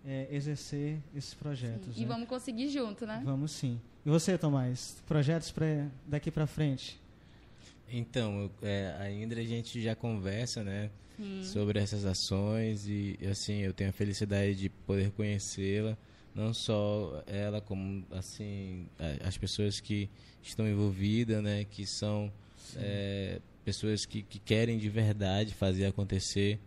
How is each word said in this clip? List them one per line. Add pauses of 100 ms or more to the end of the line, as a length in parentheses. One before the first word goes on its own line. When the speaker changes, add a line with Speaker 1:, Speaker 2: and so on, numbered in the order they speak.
Speaker 1:
é,
exercer (160)
esses
projetos,
Speaker 2:
Sim.
E
Speaker 1:
né?
Speaker 2:
vamos
conseguir
junto,
né?
Speaker 1:
Vamos
sim. (240)
E
você,
Tomás?
Projetos
pra, (200)
daqui
pra
frente? (880)
Speaker 3:
Então,
eu, (120)
é,
a
Indra,
a
gente
já
conversa,
né, (260)
Speaker 2:
Sim.
Speaker 3:
sobre
essas
ações
e, (140)
assim,
eu
tenho
a
felicidade
de
poder
conhecê-la, (380)
não
só
ela,
como,
assim, (120)
a,
as
pessoas
que (320)
estão
envolvidas,
né,
que
são, (260)
Speaker 1:
Sim.
Speaker 3:
é, (240)
pessoas
que,
que
querem
de
verdade
fazer
acontecer.